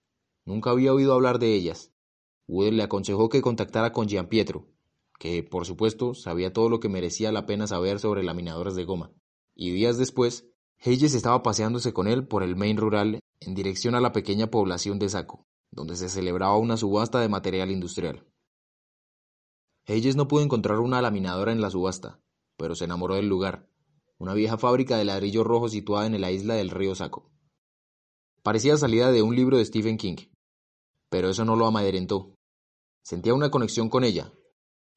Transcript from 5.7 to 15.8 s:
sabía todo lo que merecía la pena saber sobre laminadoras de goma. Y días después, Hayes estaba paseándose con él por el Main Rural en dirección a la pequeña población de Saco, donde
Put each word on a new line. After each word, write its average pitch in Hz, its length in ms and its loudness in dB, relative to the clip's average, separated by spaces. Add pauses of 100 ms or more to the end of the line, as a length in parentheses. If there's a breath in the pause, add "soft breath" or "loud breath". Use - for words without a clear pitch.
sabía 90 380 -4
todo 113 160 2
lo 117 120 0
que 113 80 -2
merecía 95 440 -4
la 104 140 -4
pena 104 200 -2
saber 98 340 -2
sobre 104 220 -2
laminadoras 87 520 -6
de 90 100 -6
goma. 85 280 -6 (420)
Y 87 160 -6
días 113 260 2
después, 123 520 -2 (360)
Hayes 131 300 4
estaba 120 280 2
paseándose 113 500 0
con 92 140 0
él 131 200 0
por 101 160 -2
el 90 120 -2
Main 104 220 0
Rural 107 440 0 (200)
en 95 140 -10
dirección 98 400 -2
a 123 60 2
la 123 120 2
pequeña 107 380 -2
población 101 480 -2
de 101 100 0
Saco, 92 380 -8 (240)
donde 80 260 -10